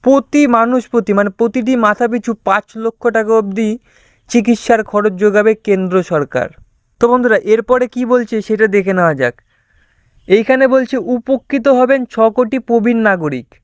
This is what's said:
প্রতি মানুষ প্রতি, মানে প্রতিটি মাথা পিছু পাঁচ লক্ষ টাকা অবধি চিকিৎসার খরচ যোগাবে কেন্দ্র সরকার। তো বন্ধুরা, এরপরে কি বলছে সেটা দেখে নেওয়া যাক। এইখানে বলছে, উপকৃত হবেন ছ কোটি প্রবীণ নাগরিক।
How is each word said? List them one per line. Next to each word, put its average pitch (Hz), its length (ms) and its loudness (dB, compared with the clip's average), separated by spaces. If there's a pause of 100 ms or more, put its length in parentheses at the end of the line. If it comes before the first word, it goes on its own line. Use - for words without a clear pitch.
প্রতি 277 420 2
মানুষ 240 420 0
প্রতি, 214 240 -2
মানে 202 180 0
প্রতিটি 233 460 -2
মাথা 226 320 0
পিছু 233 220 -6 (140)
পাঁচ 202 220 -2 (100)
লক্ষ 226 340 -8
টাকা 220 240 -2
অবধি 214 360 -2 (600)
চিকিৎসার 233 540 0
খরচ 208 280 -2 (100)
যোগাবে 208 300 2 (120)
কেন্দ্র 190 380 0
সরকার। 143 460 -4 (520)
তো - 80 4
বন্ধুরা, 240 360 2
এরপরে 233 440 0
কি 247 180 -6
বলছে 240 360 -2
সেটা 214 260 0
দেখে 196 240 0
নেওয়া 175 220 0
যাক। 127 200 -2 (920)
এইখানে 226 360 2 (100)
বলছে, 262 220 0 (180)
উপকৃত 254 520 -4 (120)
হবেন 254 260 2
ছ - 120 -12 (180)
কোটি 247 260 -2
প্রবীণ 233 420 0
নাগরিক। 160 460 -2 (160)